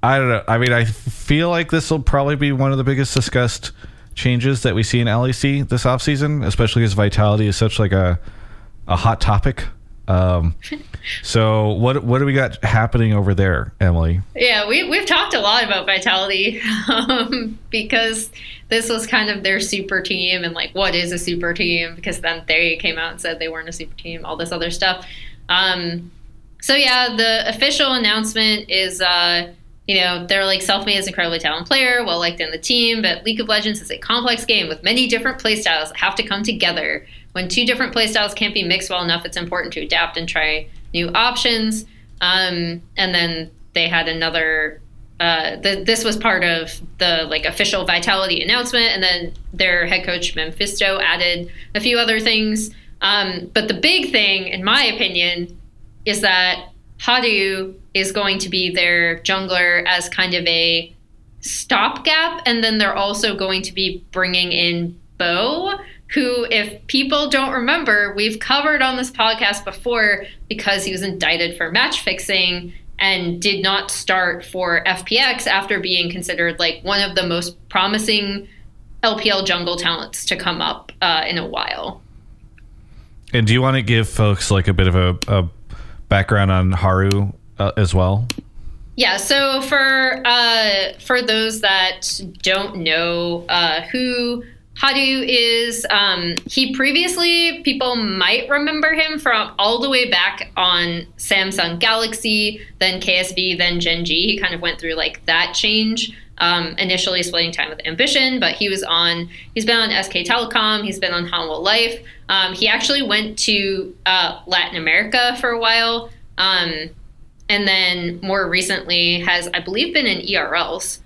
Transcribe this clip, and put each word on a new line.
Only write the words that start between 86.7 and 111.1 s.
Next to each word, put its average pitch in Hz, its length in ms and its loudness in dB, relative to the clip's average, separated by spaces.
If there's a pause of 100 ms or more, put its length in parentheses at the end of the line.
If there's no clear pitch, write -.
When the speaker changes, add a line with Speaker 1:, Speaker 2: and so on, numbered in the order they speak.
Speaker 1:
Haru, 98 600 4 (260)
uh, 101 180 0
as 95 180 2
well? 98 340 4 (680)
Speaker 2:
Yeah, 202 220 2
so 277 440 2
for, 262 640 2
uh, 226 760 2
for 247 220 0
those 220 400 0
that 190 600 0 (220)
don't 196 340 0
know, 170 720 0
uh, 170 320 2
who 240 640 -4 (340)
Hadu 269 500 2
is, 233 600 2
um, 185 460 2 (100)
he 262 300 0
previously, 339 880 2
people 262 320 0
might 208 540 0
remember 311 440 2
him 311 260 0
from 254 380 0
all 226 240 2
the 277 80 -2
way 247 200 2
back 185 460 0
on 175 520 0 (100)
Samsung 190 640 0
Galaxy, 220 800 0 (180)
then 185 220 0
K 185 160 2
S 180 160 -2
V, 185 220 0
then 175 260 0
Gen 170 240 0
G. 170 220 2
He 202 100 0
kind 185 160 -2
of 165 80 -6
went 170 180 -4
through, 165 160 -6
like, 160 300 -6
that 165 300 2
change, 220 580 0 (240)
um, 170 400 0
initially 180 460 0
splitting 170 280 0
time 151 180 -4
with 156 160 -12
Ambition, 254 540 2
but 170 160 0
he 202 140 0
was 190 140 -2
on, 170 460 2 (240)
he's 226 120 -2
been 233 120 4
on 220 140 2
S 190 160 0
K 180 160 -2
Telecom, 226 600 0
he's 196 160 -4
been 175 140 -2